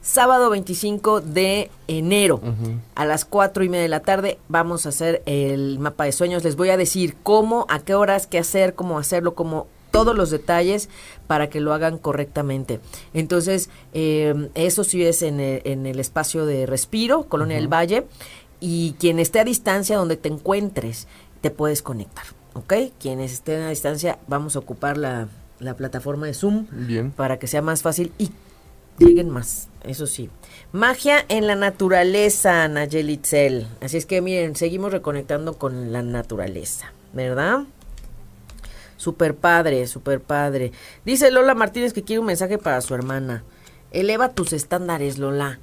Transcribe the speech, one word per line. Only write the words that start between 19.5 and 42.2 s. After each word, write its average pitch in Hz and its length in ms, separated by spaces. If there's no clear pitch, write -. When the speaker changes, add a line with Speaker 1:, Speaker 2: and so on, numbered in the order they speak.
Speaker 1:
donde 165 180
te 160 120
encuentres, 151 800
te - 100
puedes 151 300
conectar, - 420
¿ok? - 180
Quienes 131 340
estén 156 300
a 160 60
distancia, 151 580
vamos 147 300
a 139 40
ocupar 143 360
la, 127 320
la 123 160
plataforma 135 500
de 143 80
Zoom 214 380
Speaker 2:
Bien. 120 400
Speaker 1:
para 131 260
que - 80
sea 151 160
más 160 200
fácil 170 360
y 202 120
lleguen 175 320
más, - 380
eso 135 220
sí. 131 240
Magia 254 580
en 214 180
la 202 100
naturaleza, 190 1120
Nayeli 151 460
Itzel. 139 520
Así 135 140
es 165 100
que, 185 160
miren, 180 320
seguimos 185 380
reconectando 151 680
con 123 340
la 123 100
naturaleza, 98 880
¿verdad? 139 520
Súper 156 380
padre, 156 540
súper 135 320
padre. 139 500
Dice 254 280
Lola 262 240
Martínez 233 360
que 202 120
quiere 220 160